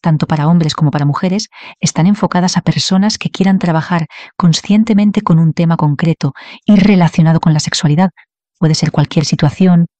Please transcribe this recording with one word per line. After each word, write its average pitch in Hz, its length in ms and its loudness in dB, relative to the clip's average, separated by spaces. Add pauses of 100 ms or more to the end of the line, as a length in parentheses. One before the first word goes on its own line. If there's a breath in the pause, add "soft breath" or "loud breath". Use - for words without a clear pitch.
tanto 156 240 0
para 151 220 -2
hombres 165 260 0
como 151 160 -2
para 143 160 -4
mujeres, 185 440 -2 (300 loud breath)
están 165 280 0
enfocadas 185 500 0
a 180 40 -2
personas 190 560 0
que - 120 -6
quieran 190 300 0
trabajar 165 480 -2 (300 loud breath)
conscientemente 208 840 0
con 170 180 2
un 165 120 2
tema 165 260 0
concreto 147 560 -2 (320 loud breath)
y 208 120 4
relacionado 170 640 2
con 160 120 2
la 151 60 0
sexualidad. 160 520 -2 (460 soft breath)
Puede 160 180 0
ser - 160 -4
cualquier 147 340 -2
situación 170 600 2 (120)